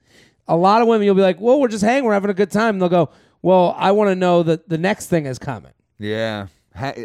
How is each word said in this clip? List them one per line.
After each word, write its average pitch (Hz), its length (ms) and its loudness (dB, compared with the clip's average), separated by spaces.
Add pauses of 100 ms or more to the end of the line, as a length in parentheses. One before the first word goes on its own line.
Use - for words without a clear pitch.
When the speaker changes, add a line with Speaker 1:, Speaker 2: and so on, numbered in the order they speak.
(480)
Speaker 1:
A 165 80 0
lot 196 260 4
of 233 60 2
women, 226 180 2
you'll 202 100 4
be 190 60 4
like, 185 200 0
"Well, 247 180 4
we're 269 80 2
just 208 160 -6
hanging. 254 220 0
We're 214 80 0
having 202 160 -2
a 196 60 -4
good 190 160 -2
time." 214 240 0
And 190 60 -4
they'll 180 80 0
go, 170 200 2 (320)
"Well, 180 360 2
I 185 140 0
wanna 202 240 2
know 175 280 2
that 160 260 -4
the 160 80 -4
next 190 300 -4
thing 165 180 -2
is 131 140 -10
coming." 82 340 -14 (260)
Speaker 2:
Yeah. 107 480 -6 (280)
Ha-, 123 180 -8 (120)